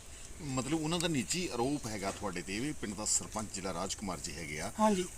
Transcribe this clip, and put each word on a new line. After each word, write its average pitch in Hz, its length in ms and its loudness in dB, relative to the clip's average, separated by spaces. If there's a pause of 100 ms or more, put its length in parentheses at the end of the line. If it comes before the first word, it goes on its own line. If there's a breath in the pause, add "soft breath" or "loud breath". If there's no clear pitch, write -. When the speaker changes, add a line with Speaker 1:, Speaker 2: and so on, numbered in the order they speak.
(420)
Speaker 1:
ਮਤਲਬ 143 420 2
ਉਹਨਾਂ 170 140 4
ਦਾ 170 100 4
ਨਿੱਜੀ 143 440 2
ਆਰੋਪ 127 340 2
ਹੈਗਾ 98 240 0
ਤੁਹਾਡੇ 90 320 -2
ਤੇ 98 180 -2
ਵੀ 147 120 -2
ਪਿੰਡ 107 220 -4
ਦਾ - 100 -4
ਸਰਪੰਚ 104 500 0
ਜਿਹੜਾ 95 200 -4
ਰਾਜ 92 200 -2
ਕੁਮਾਰ 90 260 -4
ਜੀ 85 120 -6
ਹੈਗੇ 76 280 -6
ਆ, - 200 -4
Speaker 2:
ਹਾਂਜੀ। 208 240 6 (140)